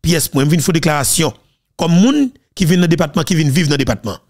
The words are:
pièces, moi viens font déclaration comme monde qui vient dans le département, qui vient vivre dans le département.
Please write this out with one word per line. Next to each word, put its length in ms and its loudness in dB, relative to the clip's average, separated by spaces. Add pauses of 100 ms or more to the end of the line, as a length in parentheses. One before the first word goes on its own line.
pièces, 320 -2
moi 120 0
viens 140 2
font 120 -2
déclaration 600 0 (420)
comme 160 -2
monde 380 4 (260)
qui 80 -2
vient 140 2
dans 60 2
le 40 2
département, 360 0
qui 120 -2
vient 140 0
vivre 180 0
dans 60 0
le 60 -2
département. 380 -4 (120)